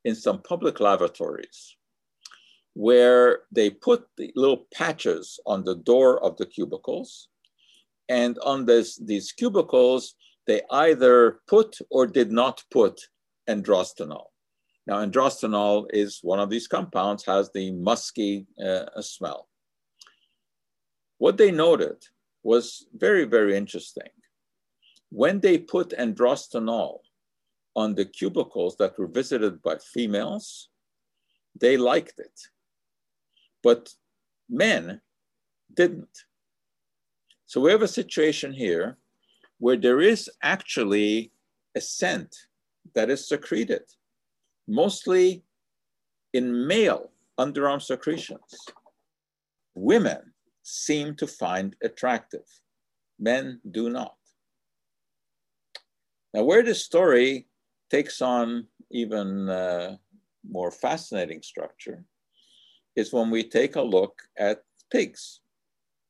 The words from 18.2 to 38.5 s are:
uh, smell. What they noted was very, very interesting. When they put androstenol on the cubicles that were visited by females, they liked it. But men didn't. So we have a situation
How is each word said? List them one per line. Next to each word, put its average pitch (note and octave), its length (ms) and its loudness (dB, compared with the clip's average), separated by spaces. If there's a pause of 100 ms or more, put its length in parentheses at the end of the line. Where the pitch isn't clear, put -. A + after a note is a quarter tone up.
uh, F#2 380 -6
smell. - 460 -12 (1700)
What F#3+ 180 2
they G#3 140 6
noted D#3 520 2 (400)
was - 500 0
very, F#3 300 2
very G#2+ 320 2
interesting. - 540 -10 (1000)
When D#3+ 300 0
they F#3 200 4
put F3+ 320 -4
androstenol A#2 1080 -2 (760)
on G#2+ 200 -2
the G2 100 -2
cubicles D3+ 720 -4
that - 200 -2
were F2+ 100 -6
visited G#2+ 540 -4
by D#2+ 160 -4
females, - 920 -8 (920)
they B2+ 160 4
liked A#2+ 420 0
it. - 180 -20 (1300)
But A#2+ 300 2 (560)
men B2 500 -2 (720)
didn't. - 520 -2 (1200)
So - 160 -4
we D#3 100 6
have G#3+ 100 4
a G#3 60 0
situation D#3 640 -2